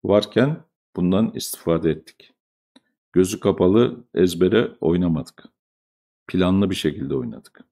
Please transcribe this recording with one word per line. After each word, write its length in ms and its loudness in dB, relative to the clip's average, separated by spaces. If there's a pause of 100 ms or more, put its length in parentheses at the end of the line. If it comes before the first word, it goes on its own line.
Varken 600 0 (320)
bundan 380 0
istifade 560 -2
ettik. 420 -12 (800)
Gözü 280 0
kapalı 640 2 (100)
ezbere 680 0
oynamadık. 640 -2 (800)
Planlı 440 0
bir 40 -2
şekilde 420 -4
oynadık. 560 -10